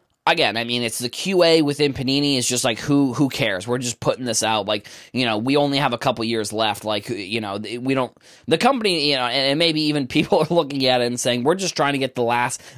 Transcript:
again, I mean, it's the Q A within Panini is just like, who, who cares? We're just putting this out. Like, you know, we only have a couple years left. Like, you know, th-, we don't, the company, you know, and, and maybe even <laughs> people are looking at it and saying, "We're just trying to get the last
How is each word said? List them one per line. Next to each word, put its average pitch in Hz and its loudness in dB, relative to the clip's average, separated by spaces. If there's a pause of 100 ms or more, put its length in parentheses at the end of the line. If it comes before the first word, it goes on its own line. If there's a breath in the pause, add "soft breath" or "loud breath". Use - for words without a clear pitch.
(260 soft breath)
again, 151 2
I 117 -2
mean, 120 -2
it's 117 -4
the 120 -6
Q 185 0
A 165 6
within 143 0
Panini 139 0
is 123 -2
just 123 -2
like, 117 -2
who, 143 2
who 131 2
cares? 104 -2
We're 123 -2
just 123 -6
putting 127 -2
this 113 -2
out. 107 0
Like, 104 -4 (260 loud breath)
you 123 0
know, 110 0
we 131 0
only 143 2
have 139 0
a 117 -2
couple 117 0
years 113 -2
left. 107 -2
Like, 104 -4
you 104 -4
know, 104 -6
th-, 107 -8
we 131 -2
don't, 131 -2 (320 loud breath)
the 156 2
company, 202 2
you 139 2
know, 127 0
and, 135 0
and 147 2
maybe 160 2
even 147 0
<laughs> - -10
people 151 4
are 156 2
looking 139 0
at 127 4
it 120 2
and 120 -4
saying, 123 0
"We're 151 4
just 190 -4
trying 143 2
to 139 -2
get 131 -4
the 123 -2
last 120 0 (160 loud breath)